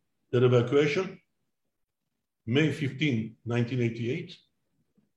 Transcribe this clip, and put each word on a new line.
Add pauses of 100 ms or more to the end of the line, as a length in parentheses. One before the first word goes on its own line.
(340)
their
evacuation (1300)
May
fifteen,
nineteen
eighty-eight, (800)